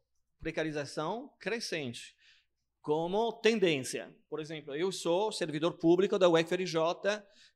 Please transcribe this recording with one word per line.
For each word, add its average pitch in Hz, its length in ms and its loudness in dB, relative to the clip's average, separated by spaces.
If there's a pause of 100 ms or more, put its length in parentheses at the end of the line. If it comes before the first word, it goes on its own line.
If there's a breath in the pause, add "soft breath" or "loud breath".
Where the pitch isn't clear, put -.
(400)
precarização 160 1000 -6
crescente, 165 760 -8 (680 soft breath)
como 180 520 0
tendência. 165 800 0 (160)
Por 151 120 -8
exemplo, 151 340 -10
eu 185 160 -2
sou 185 400 0
servidor 165 460 -2
público 185 420 4
da 185 80 8
U 165 100 6
F 165 160 2
R 180 120 -2
J, 170 600 -2 (300 soft breath)